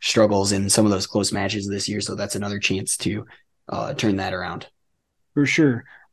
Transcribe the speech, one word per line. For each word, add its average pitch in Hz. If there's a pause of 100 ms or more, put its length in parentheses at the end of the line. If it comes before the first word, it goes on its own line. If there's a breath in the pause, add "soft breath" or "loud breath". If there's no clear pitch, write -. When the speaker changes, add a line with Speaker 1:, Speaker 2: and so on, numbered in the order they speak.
Speaker 1:
struggles 101
in 101
some 110
of 104
those 98
close 101
matches 101
this 101
year. 104
So 101
that's 101
another 101
chance 98
to, - (440 soft breath)
uh, -
turn 104
that 95
around. 90 (640)
Speaker 2:
For 143
sure. 135 (280 soft breath)